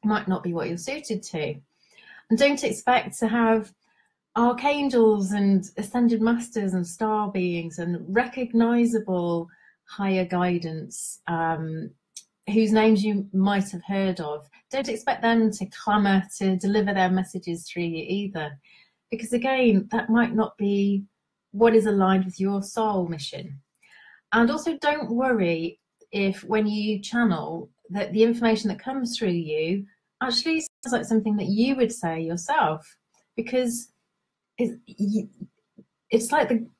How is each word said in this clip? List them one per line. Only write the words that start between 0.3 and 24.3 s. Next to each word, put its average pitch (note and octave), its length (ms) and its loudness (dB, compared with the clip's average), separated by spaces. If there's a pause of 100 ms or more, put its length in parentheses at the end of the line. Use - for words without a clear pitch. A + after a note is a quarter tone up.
be F3 100 -4
what E3 160 -4
you're E3+ 80 -6
suited C4 460 -8
to. D3+ 320 -6 (760)
And A3+ 100 2
don't C#4+ 240 4
expect - 580 0
to A3+ 80 0
have A3+ 440 2 (640)
archangels A#3+ 960 4
and G3 360 2 (100)
ascended A#3 420 2
masters A3 540 0
and F3+ 120 -2
star G#3+ 460 -2
beings F3 460 -4
and F3 260 -4 (100)
recognizable A#3 1300 0 (360)
higher F#3+ 420 -2
guidance, F3 1000 -4
um, D#3+ 640 -4 (640)
whose A3 180 4
names A3 320 6
you G#3 300 0
might G3 380 2
have F3 140 -10
heard G3 360 -2
of. D3 280 -8 (220)
Don't C4+ 180 -4
expect A#3 340 -4
them A3+ 300 4
to G3 140 -6
clamour G3+ 560 2 (140)
to F#3+ 200 0
deliver G3+ 360 0
their F#3 180 2
messages F3+ 560 -4
through F3 180 -6
you E3 220 -4
either, F3+ 520 -6 (520)
because A3+ 220 -6
again, B3 600 2
that A3+ 180 -2
might A#3 240 4
not A3 240 0
be G3+ 460 0 (480)
what A3+ 220 4
is G#3+ 120 6
aligned F#3+ 400 4
with F#3 120 -12
your G3 240 -2
soul G3 460 -2
mission. C#3+ 520 -10 (680)